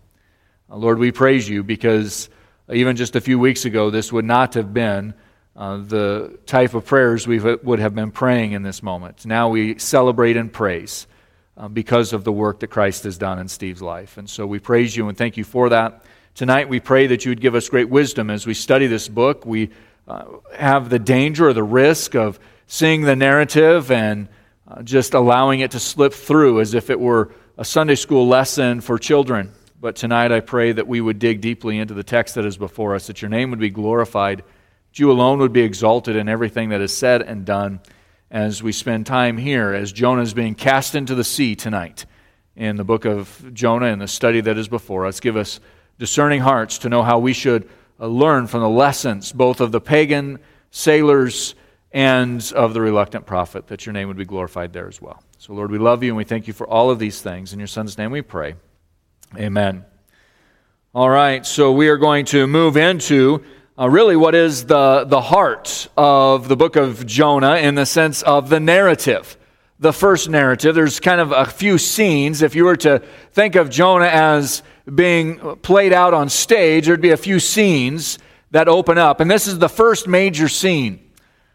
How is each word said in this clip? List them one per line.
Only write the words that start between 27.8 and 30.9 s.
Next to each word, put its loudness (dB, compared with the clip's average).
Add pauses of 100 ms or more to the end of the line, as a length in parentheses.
school 0
lesson 0
for -4
children. -2 (280)
But -8
tonight 0
I 2
pray -2
that -4
we -4